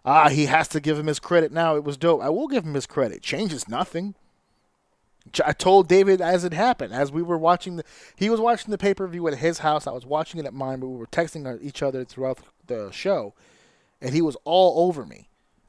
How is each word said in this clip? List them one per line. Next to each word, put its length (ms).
"Ah, 260
he 180
has 220
to 100
give 180
him 100
his 120
credit 320
now. 240
It 80
was 140
dope." 240
I 80
will 180
give 180
him 80
his 140
credit. 340
Change 320
is 140
nothing. 480
Ch-, 140
I 80
told 340
David 340
as 220
it 100
happened, 400
as 180
we 100
were 160
watching 380
the, 80
he 140
was 100
watching 320
the 60
pay-per-view 500
at 100
his 220
house. 260
I 60
was 140
watching 340
it 60
at 80
mine, 260
but 80
we 100
were 80
texting 400
our, 160
each 220
other 200
throughout 360
the 240
show, 440
and 120
he 80
was 220
all 440
over 180
me. 240